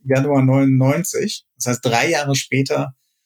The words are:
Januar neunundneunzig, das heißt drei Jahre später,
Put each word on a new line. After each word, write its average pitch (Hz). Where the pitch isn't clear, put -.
Januar 135
neunundneunzig, 135
das -
heißt 123
drei 120
Jahre 147
später, 139